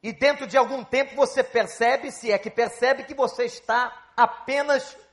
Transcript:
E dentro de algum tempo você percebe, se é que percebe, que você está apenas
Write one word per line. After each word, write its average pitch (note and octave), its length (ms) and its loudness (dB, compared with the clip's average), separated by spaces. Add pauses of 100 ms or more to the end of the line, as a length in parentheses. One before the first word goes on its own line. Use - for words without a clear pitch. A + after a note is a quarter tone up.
E A3 60 -6
dentro C#4 340 0
de A3 100 -2
algum B3+ 280 2
tempo C4+ 320 -2
você C4+ 260 2
percebe, A#3+ 720 0
se - 180 -6
é G3+ 80 2
que G#3 100 -6
percebe, A#3+ 540 0
que D4 100 -14
você C4 320 0
está - 720 -4
apenas C4+ 800 0 (160)